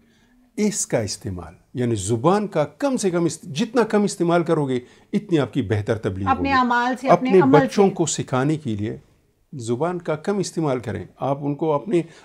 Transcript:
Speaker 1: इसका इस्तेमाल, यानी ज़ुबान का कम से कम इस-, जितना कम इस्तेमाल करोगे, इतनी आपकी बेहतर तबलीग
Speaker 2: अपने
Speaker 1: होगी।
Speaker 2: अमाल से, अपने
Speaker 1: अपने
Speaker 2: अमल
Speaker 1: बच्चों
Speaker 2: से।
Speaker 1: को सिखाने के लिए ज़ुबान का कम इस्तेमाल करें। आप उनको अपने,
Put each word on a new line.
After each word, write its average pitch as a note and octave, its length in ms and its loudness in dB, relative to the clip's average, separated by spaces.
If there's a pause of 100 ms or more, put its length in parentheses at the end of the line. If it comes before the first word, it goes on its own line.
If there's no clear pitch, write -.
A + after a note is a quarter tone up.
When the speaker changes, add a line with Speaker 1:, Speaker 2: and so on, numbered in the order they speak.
(580)
Speaker 1:
इसका G#3 420 0
इस्तेमाल, F#2+ 800 -8
यानी A#2+ 160 0
ज़ुबान A#2 500 0
का D#3 180 0
कम C4 320 -2
से G3 140 0
कम E3+ 160 0
इस-, - 180 -6
जितना A3+ 380 0
कम G#3+ 220 2
इस्तेमाल F3 380 2
करोगे, C#3+ 400 0 (320)
इतनी E3+ 240 0
आपकी C3 240 0
बेहतर G#2 360 0
तबलीग G2 300 -2
Speaker 2:
अपने C4+ 220 0
Speaker 1:
होगी। C4 100 4
Speaker 2:
अमाल A#3+ 360 0
से, C4 120 -6
अपने B3+ 220 4
Speaker 1:
अपने F#3+ 100 8
Speaker 2:
अमल D3 200 8
Speaker 1:
बच्चों G#3 240 2
Speaker 2:
से। F#3+ 60 4
Speaker 1:
को E3+ 160 -2
सिखाने C#3 500 -2
के A#2+ 200 -4
लिए G#2 240 -6 (540)
ज़ुबान C3+ 440 -4
का E3 160 -4
कम G3+ 260 -4
इस्तेमाल D3 400 -2
करें। F#2+ 280 -8 (120)
आप C#3 220 -2
उनको C#3+ 280 -2
अपने, D#3 340 0 (200)